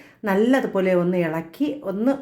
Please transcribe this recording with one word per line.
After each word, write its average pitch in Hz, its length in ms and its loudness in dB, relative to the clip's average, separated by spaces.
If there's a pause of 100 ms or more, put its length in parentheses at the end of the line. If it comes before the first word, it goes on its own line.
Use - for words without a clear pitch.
(300)
നല്ലതുപോലെ 202 600 2 (120)
ഒന്ന് 180 140 0 (100)
ഇളക്കി 165 420 -4 (220)
ഒന്ന്, 220 200 0 (100)